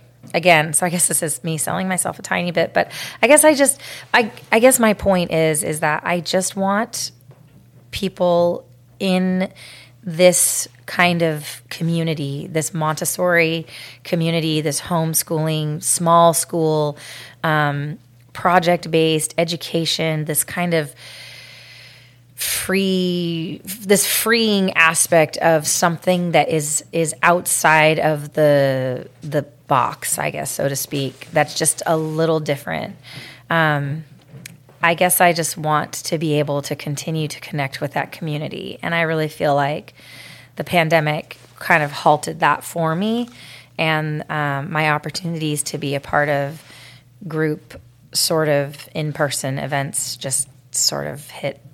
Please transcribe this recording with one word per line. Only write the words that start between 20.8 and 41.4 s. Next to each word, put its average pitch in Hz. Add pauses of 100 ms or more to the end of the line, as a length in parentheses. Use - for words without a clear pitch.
free, 180
this 190
freeing 214
aspect 165
of 160
something 175
that 156
is, 151
is 165
outside 156
of 151
the, 135 (120)
the 147 (260)
box, -
I 147
guess, 147
so -
to 139
speak, 135
that's 151
just -
a 165
little 160
different. 135 (540)
Um, 151 (760)
I 170
guess 180
I 175
just 165
want 151
to -
be 151
able 143
to -
continue 156
to -
connect 139
with 147
that -
community. -
And 165
I 170
really 160
feel 151
like 143 (640)
the -
pandemic 160 (200)